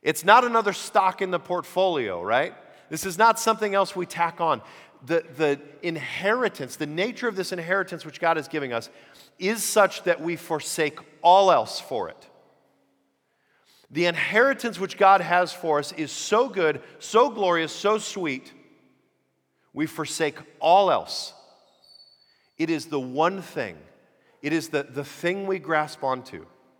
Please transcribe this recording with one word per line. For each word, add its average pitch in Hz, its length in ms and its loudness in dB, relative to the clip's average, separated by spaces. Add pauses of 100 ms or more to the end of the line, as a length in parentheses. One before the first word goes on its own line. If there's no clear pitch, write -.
It's - 240 -2
not 226 200 8
another 226 280 0
stock 190 500 0
in 185 100 -4
the 175 80 -2
portfolio, 160 800 -2
right? 123 320 0 (340)
This 156 160 -8
is 180 140 -8
not 220 220 4
something 214 340 0
else 196 220 0
we 180 100 -4
tack 165 340 -4
on. 151 220 0 (440)
The, 165 180 0 (120)
the 143 240 2 (220)
inheritance, 175 960 -4
the 151 100 -6
nature 190 400 -4
of 220 80 -2
this 180 180 -6
inheritance 175 520 -4
which 151 160 -14
God 165 160 2
is 143 120 -6
giving 139 240 -4
us 117 180 -6 (480)
is 196 260 -2
such - 380 2
that 170 180 0
we 165 160 -4
forsake 151 640 -4 (240)
all 185 280 8
else 123 300 2
for 101 300 -6
it. - 180 -20 (1600)
The 156 140 -2
inheritance 208 760 0
which 190 200 -8
God 196 240 8
has 175 320 0
for 156 240 0
us 143 140 -4
is 156 200 -6
so 233 380 0
good, 160 320 0 (160)
so 247 320 4
glorious, 175 420 0
so 214 240 0
sweet, 165 560 -6 (1200)
we 156 140 -2
forsake 156 500 -4 (220)
all 185 320 6
else. - 420 -2 (1300)
It 160 100 -2
is 165 180 -2
the 151 140 -4
one 156 400 -2
thing. 107 360 -8 (680)
It 147 100 -4
is 160 160 -4
the, 143 140 -2
the 139 220 -8
thing 190 420 -4
we 190 120 -2
grasp 151 460 -4
onto. 127 400 -6 (360)